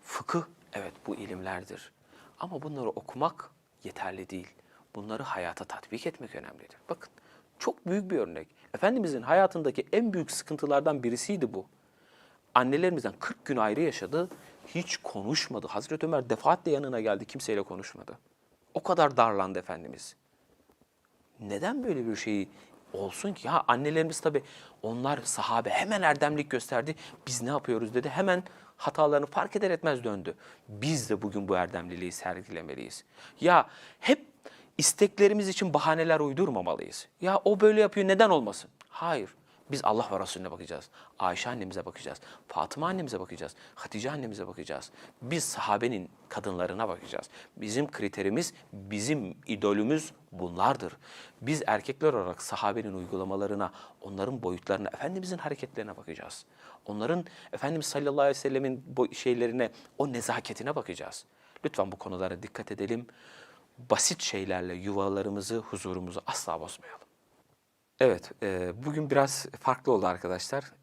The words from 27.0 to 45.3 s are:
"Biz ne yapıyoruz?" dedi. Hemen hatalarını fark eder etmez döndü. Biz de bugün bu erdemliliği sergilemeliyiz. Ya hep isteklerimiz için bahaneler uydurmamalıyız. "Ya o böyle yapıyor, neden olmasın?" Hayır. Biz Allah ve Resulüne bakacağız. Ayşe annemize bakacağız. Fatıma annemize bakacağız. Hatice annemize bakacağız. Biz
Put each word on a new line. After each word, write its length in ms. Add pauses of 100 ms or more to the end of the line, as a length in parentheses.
"Biz 140
ne 80
yapıyoruz?" 440
dedi. 160
Hemen 340 (340)
hatalarını 480
fark 300
eder 160
etmez 320
döndü. 320 (320)
Biz 420
de 120
bugün 260
bu 80
erdemliliği 560
sergilemeliyiz. 920 (380)
Ya 280 (300)
hep 260 (520)
isteklerimiz 720
için 260
bahaneler 460
uydurmamalıyız. 880 (140)
"Ya 240
o 140
böyle 220
yapıyor, 260
neden 220
olmasın?" 400 (200)
Hayır. 460 (360)
Biz 120
Allah 280
ve 80
Resulüne 320
bakacağız. 380 (300)
Ayşe 300
annemize 360
bakacağız. 360 (260)
Fatıma 400
annemize 320
bakacağız. 360 (200)
Hatice 360
annemize 360
bakacağız. 440 (300)
Biz 220